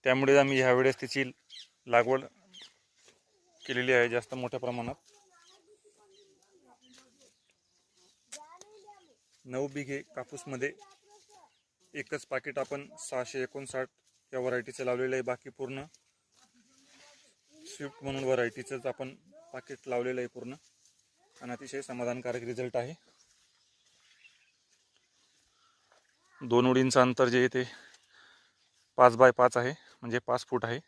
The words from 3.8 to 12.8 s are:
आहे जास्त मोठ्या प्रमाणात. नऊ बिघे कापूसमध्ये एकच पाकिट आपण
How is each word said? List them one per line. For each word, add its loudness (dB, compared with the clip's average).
आहे 6
जास्त -4
मोठ्या -8
प्रमाणात. -6
नऊ -6
बिघे -10
कापूसमध्ये -8
एकच -10
पाकिट -8
आपण -8